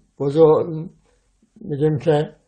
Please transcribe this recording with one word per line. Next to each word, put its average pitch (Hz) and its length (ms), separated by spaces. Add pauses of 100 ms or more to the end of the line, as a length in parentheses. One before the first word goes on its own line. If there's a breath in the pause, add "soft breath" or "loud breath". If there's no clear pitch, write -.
(200)
بزرگ، 156 680 (720)
می‌گیم 151 380
که 151 360 (120)